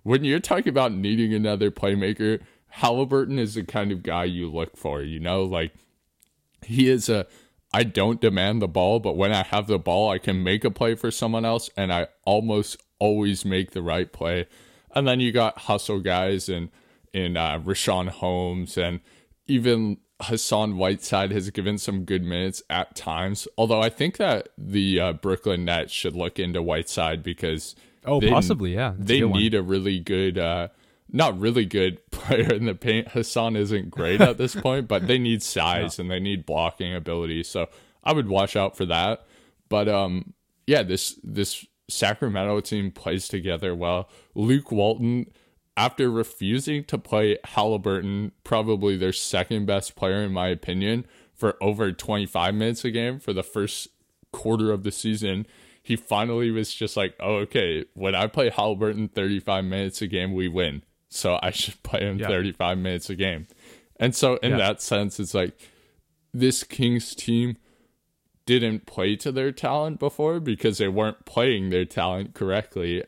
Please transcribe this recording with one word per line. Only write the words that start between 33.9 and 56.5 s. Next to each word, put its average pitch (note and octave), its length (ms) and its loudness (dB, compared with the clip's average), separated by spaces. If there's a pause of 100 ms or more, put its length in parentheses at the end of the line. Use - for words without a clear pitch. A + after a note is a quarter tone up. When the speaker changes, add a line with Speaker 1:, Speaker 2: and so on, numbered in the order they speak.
Speaker 1:
great F2+ 300 2
at B2 160 6
this A#2+ 180 0
Speaker 2:
<laughs> - 60 -6
Speaker 1:
point, C3 260 0
but F#2+ 180 2
they B2 140 4
need A#2 240 0
size E2+ 560 0
Speaker 2:
No. F#2 40 -6
Speaker 1:
and F2+ 80 -4
they F#2 80 -2
need G2 260 -4
blocking E2+ 500 -2
ability. E2 480 -4
So - 240 -4 (360)
I D#3 100 2
would C3+ 140 0
watch G2 280 2
out G2 200 0
for G2 100 -2
that. F2 400 0 (440)
But, G#2 180 2
um, G2 460 0 (320)
yeah, C3+ 160 4
this, F#2+ 420 -4
this G2+ 440 -4 (220)
Sacramento G#2 720 0
team G2 300 -4
plays F#2+ 360 -4
together F2+ 480 -4
well. F2 340 -2 (240)
Luke B2 380 2
Walton, A#2 580 0 (460)
after B2 340 2
refusing A#2 760 -2
to - 120 -4
play G#2+ 480 2
Haliburton, G2+ 840 -2 (120)
probably G#2+ 520 0
their F#2 180 0
second G2+ 520 -2
best G2 300 -2
player G2 280 0
in G2 80 -2
my F#2 160 -2
opinion, F#2+ 580 -2 (280)
for G#2+ 280 -2
over G2+ 300 0
twenty-five F#2+ 640 -2
minutes A2+ 320 -2
a A#2+ 60 -4
game A#2+ 280 -4
for G#2+ 140 -4
the F#2 100 -2
first - 440 -4 (440)
quarter A2 400 0
of G2 120 -2
the G2+ 80 -4
season, G#2 560 -2 (340)
he A#2 140 -2
finally A2+ 560 0